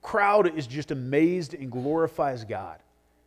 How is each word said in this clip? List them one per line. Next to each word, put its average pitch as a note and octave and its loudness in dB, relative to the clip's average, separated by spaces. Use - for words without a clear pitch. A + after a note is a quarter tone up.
crowd G3+ 4
is D3 -4
just C3+ -8
amazed D3+ 0
and C3+ -12
glorifies C#3+ -2
God. F#2 -10